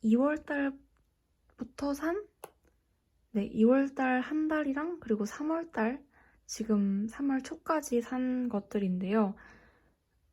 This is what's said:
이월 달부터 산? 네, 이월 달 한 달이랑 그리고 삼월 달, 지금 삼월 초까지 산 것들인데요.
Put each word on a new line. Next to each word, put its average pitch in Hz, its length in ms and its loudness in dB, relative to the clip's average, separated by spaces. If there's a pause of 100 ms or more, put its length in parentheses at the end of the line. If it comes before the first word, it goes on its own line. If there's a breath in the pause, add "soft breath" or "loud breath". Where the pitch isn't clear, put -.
이월 269 420 4
달부터 - 1500 -6
산? 330 300 -2 (1040)
네, 208 160 0
이월 269 480 4
달 254 260 0
한 311 260 -2
달이랑 302 540 -2
그리고 214 240 0
삼월 320 480 -4
달, 240 320 -2 (420 soft breath)
지금 208 640 0
삼월 269 340 -2
초까지 302 580 -2
산 254 480 -2
것들인데요. 202 840 0 (1000 soft breath)